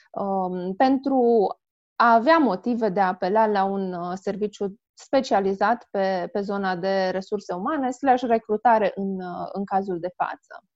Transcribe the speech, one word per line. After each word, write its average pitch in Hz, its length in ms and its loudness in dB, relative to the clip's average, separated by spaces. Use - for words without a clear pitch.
um, 190 640 -4
pentru 254 720 4
a 233 180 6
avea 277 240 6
motive 233 500 0
de 185 120 0
a 190 60 2
apela 190 400 2
la 208 180 2
un, 196 280 -2
uh, 175 220 -6
serviciu 202 600 -6
specializat 214 960 0
pe, 190 420 -2
pe 208 80 -4
zona 196 360 -4
de 190 360 -2
resurse 190 420 -6
umane 262 360 -2
slash 254 320 2
recrutare 226 720 2
în, 196 200 -4
uh, 180 380 -8
în 202 120 -6
cazul 196 360 -2
de 175 160 -6
față. - 480 -8